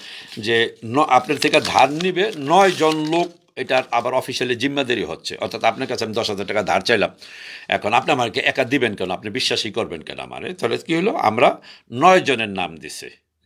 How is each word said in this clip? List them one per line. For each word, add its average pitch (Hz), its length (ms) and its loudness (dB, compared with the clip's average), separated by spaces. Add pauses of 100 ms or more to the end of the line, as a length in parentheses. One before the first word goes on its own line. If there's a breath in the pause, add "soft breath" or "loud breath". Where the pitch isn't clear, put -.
(380 loud breath)
যে, 113 460 0
"ন-, 123 240 0
আপনার 131 300 2
থেকে 147 220 4
ধার 135 320 4
নিবে 180 440 -2
নয় 170 360 4
জন 156 380 2
লোক, 170 180 0 (280)
এটার 131 340 0
আবার 120 240 0
অফিসিয়ালি 123 420 -2
জিম্মাদারি 120 480 -2
হচ্ছে। - 320 -8
অর্থাৎ 110 280 -6
আপনার 113 240 0
কাছে 117 160 -4
আমি 110 100 -6
দশ 110 160 -2
হাজার 98 160 -4
টাকা 101 160 0
ধার 87 180 0
চাইলাম, 101 300 2 (580 loud breath)
এখন 101 240 0
আপনি 139 200 2
আমাকে 123 280 0
একা 139 240 0
দিবেন 120 300 0
কেন? 92 160 -6
আপনি 90 200 -6
বিশ্বাসই 113 420 -4
করবেন 87 300 -6
কেন 69 160 -14
আমারে?" 65 360 -12
তাহলে 123 240 -2
কি 165 160 -4
হলো? 190 200 0
আমরা 117 460 2 (320 loud breath)
নয় 175 280 6
জনের 113 280 0
নাম 90 280 -6
দিছে - 480 -16 (220)